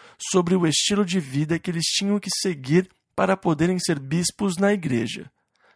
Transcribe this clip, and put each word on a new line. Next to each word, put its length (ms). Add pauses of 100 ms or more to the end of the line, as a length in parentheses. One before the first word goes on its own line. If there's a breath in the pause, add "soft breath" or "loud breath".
(180 loud breath)
sobre 380
o 100
estilo 380
de 160
vida 400
que 100
eles 140
tinham 340
que 120 (100)
seguir 500 (240)
para 220
poderem 420
ser 220
bispos 560
na 160
igreja. 580 (460 soft breath)